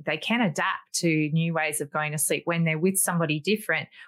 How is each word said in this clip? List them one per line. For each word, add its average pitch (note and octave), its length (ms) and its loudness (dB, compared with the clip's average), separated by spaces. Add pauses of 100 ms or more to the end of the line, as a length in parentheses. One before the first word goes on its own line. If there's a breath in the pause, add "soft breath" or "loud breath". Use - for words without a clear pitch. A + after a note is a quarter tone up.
they D#3 100 -2
can A#3 260 0
adapt F3+ 560 -2
to D#3 360 2
new E3 220 2
ways D#3 260 -2
of D3 100 -8
going D3+ 200 -2
to D3+ 80 -4
sleep - 260 -2
when E3+ 200 2
they're D#3 120 2
with F#3+ 200 2
somebody E3 420 2
different E3+ 500 -2 (180 loud breath)